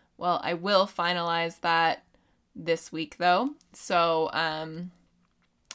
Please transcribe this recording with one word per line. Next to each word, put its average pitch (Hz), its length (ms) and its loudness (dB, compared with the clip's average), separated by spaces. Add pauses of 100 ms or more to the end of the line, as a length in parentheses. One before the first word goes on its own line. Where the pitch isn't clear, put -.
(180)
well, 175 260 0
I 170 100 -2
will 185 340 2
finalize 170 720 -2
that 165 420 2 (520)
this 165 360 -4
week, 156 260 -8
though. 190 380 2 (180)
So, 170 600 2
um, 160 580 -4 (840)